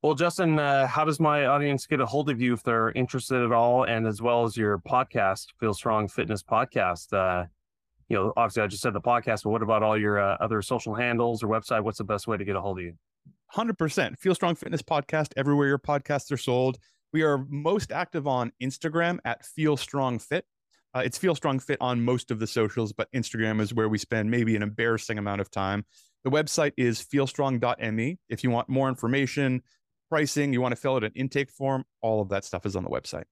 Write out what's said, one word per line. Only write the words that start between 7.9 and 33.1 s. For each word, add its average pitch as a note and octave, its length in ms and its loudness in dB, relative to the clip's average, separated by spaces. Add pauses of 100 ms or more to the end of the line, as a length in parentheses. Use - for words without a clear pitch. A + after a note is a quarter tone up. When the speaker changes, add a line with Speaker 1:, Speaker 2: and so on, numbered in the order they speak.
Speaker 1:
you - 80 0
know, G2 200 0
obviously A#2 260 0
I G#2 60 0
just F#2 140 -8
said A#2 120 -2
the - 60 -4
podcast, A#2+ 420 0
but G#2 80 -2
what A2 120 0
about G#2+ 200 2
all A2 160 4
your, G#2 220 2
uh, G2 200 2
other G#2+ 220 0
social A2+ 320 -4
handles A#2+ 480 0
or A2+ 60 -2
website? A2 340 0
What's G#2+ 160 -4
the A2 60 -4
best G2+ 240 -2
way A2+ 80 -2
to G2 80 -6
get G2 100 -2
a F#2+ 60 -2
hold F#2+ 180 -4
of F2+ 60 -8
you? E2+ 100 -12 (540)
Speaker 2:
Hundred A3 280 -2
percent. D3+ 420 -2
Feel F#3 160 2
Strong F3 200 0
Fitness - 280 -6
Podcast, D3+ 540 -2
everywhere C#3+ 300 4
your C#3 120 2
podcasts C#3+ 520 -2
are C#3 80 -2
sold. B2+ 400 2 (340)
We D#3 100 2
are C#3+ 260 2
most D3+ 420 -2
active D#3+ 360 -4
on B2+ 260 0 (100)
Instagram E3 640 -2
at A#2 200 -4
Feel D3+ 320 0
Strong B2+ 440 -2
Fit. - 260 -4 (480)
Uh, B2+ 100 0
it's - 140 -4
Feel F3+ 160 2
Strong C#3 240 0
Fit C#3 220 -4
on B2 220 0
most B2 280 0
of A2+ 80 -4
the A2 80 -4
socials, A2 460 0
but - 200 -6
Instagram A2 480 -2
is G#2+ 140 0
where A2+ 140 2
we G#2+ 100 0
spend A2 320 -2
maybe A2+ 240 2
an G#2+ 80 0
embarrassing A2 560 -2
amount G2+ 220 -2
of F#2+ 100 -4
time. G2+ 340 -2 (400)
The C3 60 0
website D3+ 460 0
is A#2+ 260 0
feel C#3 240 0
strong C3+ 320 0
dot A#2+ 220 0
M A2 200 -2
E. C#3+ 180 -4 (100)
If A#2+ 140 -6
you B2+ 80 2
want A#2 180 0
more C3 200 2
information, B2+ 720 0 (460)
pricing, D3 460 0
you B2+ 80 2
want B2 100 0
to A#2 80 -6
fill C3+ 160 0
out A2 80 0
an G#2+ 100 -4
intake C3+ 360 -2
form, C3+ 340 -2 (160)
all A2 220 0
of F#2+ 80 -4
that G2 120 -2
stuff - 220 -8
is G2 100 -4
on F#2 100 -2
the - 60 -4
website. - 420 -8